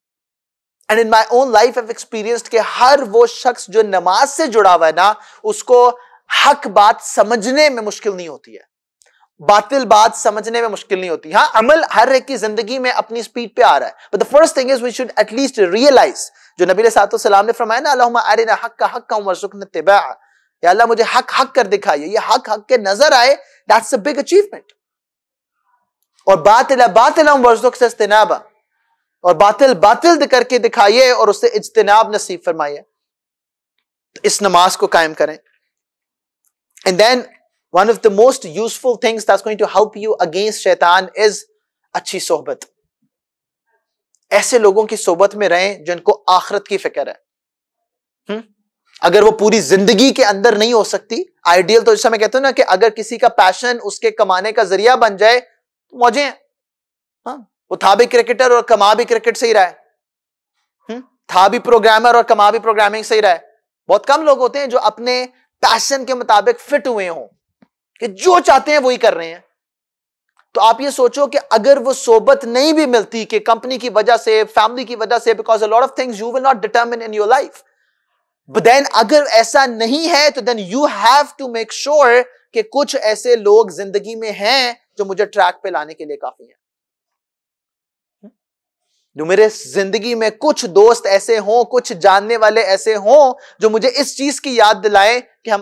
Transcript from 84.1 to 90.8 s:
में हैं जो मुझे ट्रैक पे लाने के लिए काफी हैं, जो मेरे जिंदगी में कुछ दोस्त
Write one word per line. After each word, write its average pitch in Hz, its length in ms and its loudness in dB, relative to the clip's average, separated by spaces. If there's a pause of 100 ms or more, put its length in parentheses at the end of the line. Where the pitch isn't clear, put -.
में 220 160 -10
हैं 240 480 -4 (180)
जो 202 60 -6
मुझे 196 240 -4
ट्रैक 185 340 -2
पे 190 80 -8
लाने 156 240 -8
के 160 100 -18
लिए 147 120 -12
काफी 131 280 -16
हैं, 120 100 -20 (2500)
जो 147 80 -8
मेरे 196 240 2
जिंदगी 196 680 -6
में 220 240 -2
कुछ 294 280 -2
दोस्त 214 420 4